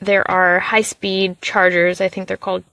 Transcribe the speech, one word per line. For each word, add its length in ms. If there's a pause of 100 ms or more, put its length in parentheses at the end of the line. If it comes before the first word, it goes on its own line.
there 280
are 300
high-speed 800
chargers, 600
I 80
think 180
they're 80
called 380